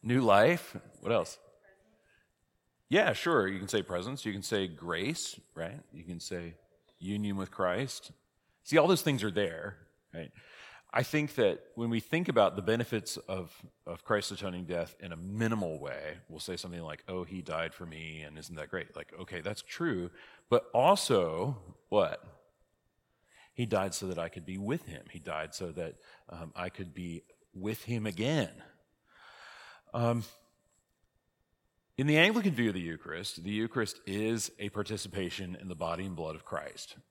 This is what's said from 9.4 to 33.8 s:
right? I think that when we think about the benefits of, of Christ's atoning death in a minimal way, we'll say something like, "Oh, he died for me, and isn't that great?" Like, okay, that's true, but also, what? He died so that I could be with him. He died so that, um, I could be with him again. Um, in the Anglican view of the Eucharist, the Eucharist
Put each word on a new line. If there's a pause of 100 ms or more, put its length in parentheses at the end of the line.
right? (640)
I
think
that (140)
when
we
think
about
the
benefits (100)
of, (320)
of
Christ's
atoning
death
in
a
minimal
way, (120)
we'll
say
something
like,
"Oh,
he
died
for
me,
and
isn't
that
great?"
Like,
okay,
that's
true, (400)
but
also, (320)
what? (1300)
He
died
so
that
I
could
be
with
him.
He
died
so
that, (340)
um,
I
could
be (300)
with
him
again. (1400)
Um, (1700)
in
the
Anglican
view
of
the
Eucharist,
the
Eucharist